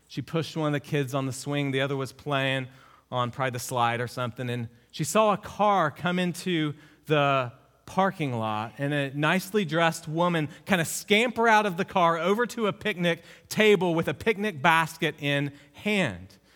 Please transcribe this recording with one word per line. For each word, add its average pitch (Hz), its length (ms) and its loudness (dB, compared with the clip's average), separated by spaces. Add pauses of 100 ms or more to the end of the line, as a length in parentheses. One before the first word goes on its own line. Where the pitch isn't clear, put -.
she - 160 -10
pushed - 340 -6
one 156 120 -2
of 147 40 -2
the 143 60 0
kids 139 340 -4
on 135 140 -2
the 131 60 -4
swing, 143 400 -4
the 135 80 0
other 139 160 -2
was 135 160 -6
playing 135 560 -2 (420)
on 120 220 -2
probably 131 180 -2
the 123 80 -6
slide 120 420 0
or 123 60 -4
something, 123 420 -6
and 120 200 -6 (240)
she - 100 -6
saw 208 300 2
a 185 40 0
car 196 540 0
come 180 300 -2
into 165 520 -2 (340)
the 139 440 2 (340)
parking 160 540 -2
lot 110 400 -4
and 143 160 -2
a 139 240 -2
nicely 185 460 0
dressed 165 420 0
woman 160 420 0 (160)
kind 185 160 2
of 160 60 0
scamper 226 600 2
out 214 180 6
of 180 100 -4
the 180 80 -2
car 170 320 4
over 202 300 0
to 220 220 -2
a 190 40 0
picnic 175 520 -2 (240)
table 202 440 4
with 165 140 0
a 151 80 -2
picnic 202 480 -2
basket 165 580 2
in 143 300 0 (220)
hand. 135 640 -4 (200)